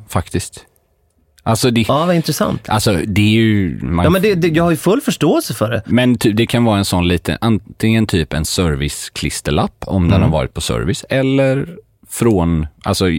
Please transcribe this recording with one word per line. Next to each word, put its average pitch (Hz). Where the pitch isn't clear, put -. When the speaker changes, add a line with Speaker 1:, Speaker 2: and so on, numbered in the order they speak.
Speaker 1:
faktiskt. -
Alltså, 123
det 113
Speaker 2:
Ja, 147
vad 175
intressant. -
Speaker 1:
alltså, 104
det 101
är 107
ju, 98
man 85
Speaker 2:
Ja, -
men 185
det, 202
det, 175
jag 160
har 175
ju 160
full 226
förståelse 226
för 123
det. 104
Speaker 1:
Men 123
ty-, 110
det 110
kan 120
vara 107
en 98
sån 87
liten, 87
antingen 110
typ 80
en 78
serviceklisterlapp 73
om 92
den 82
Speaker 2:
Mm. -
Speaker 1:
har 78
varit 64
på -
service, 60
eller 135
från, 85
alltså, 95